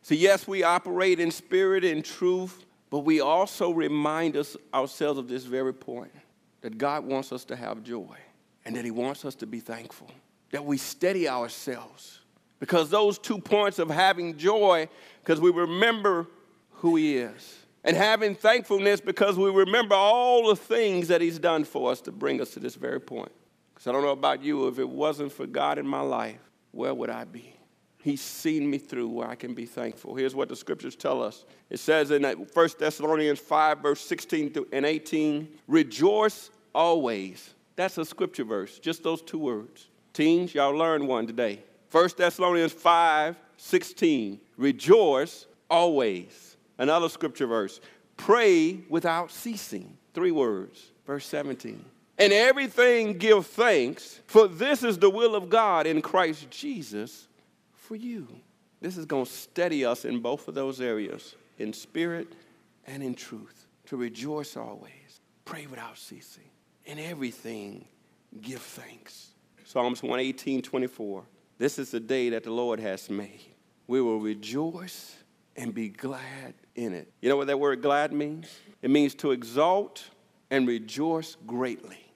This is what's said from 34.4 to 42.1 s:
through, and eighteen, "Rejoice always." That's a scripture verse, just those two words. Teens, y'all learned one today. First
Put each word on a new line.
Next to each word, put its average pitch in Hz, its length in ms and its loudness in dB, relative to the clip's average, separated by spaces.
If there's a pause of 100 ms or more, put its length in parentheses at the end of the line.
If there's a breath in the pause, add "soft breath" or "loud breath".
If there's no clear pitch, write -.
through, 147 200 -6
and 139 140 0
eighteen, 151 800 -2
"Rejoice 165 840 2 (240)
always." 123 800 0 (220)
That's 185 220 -4
a 160 60 -4
scripture 175 400 -6
verse, 104 340 -6
just 160 240 -6
those 160 200 -4
two 165 160 -10
words. 120 500 -6 (240)
Teens, 170 420 2
y'all 143 180 4
learned 151 360 0
one 117 180 0
today. 113 360 -4 (280)
First 170 260 4